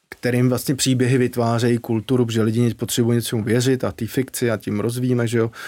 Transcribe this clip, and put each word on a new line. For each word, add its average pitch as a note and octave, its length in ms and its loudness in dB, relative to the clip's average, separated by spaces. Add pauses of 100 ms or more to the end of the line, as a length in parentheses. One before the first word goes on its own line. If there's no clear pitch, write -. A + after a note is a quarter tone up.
kterým B2 400 0
vlastně B2 260 0
příběhy B2+ 440 2
vytvářejí A#2+ 600 2
kulturu, A#2 480 0
protože A2+ 160 0
lidi A2+ 320 2
potřebují A#2 420 0
něčemu A2+ 280 -2
věřit B2 400 0
a G#2 80 -2
ty - 140 -8
fikci B2 440 -2
a A2 60 0
tím G#2 240 -4
rozvíjíme, A#2+ 460 0
že A#2 120 0
jo. A2+ 120 2 (180)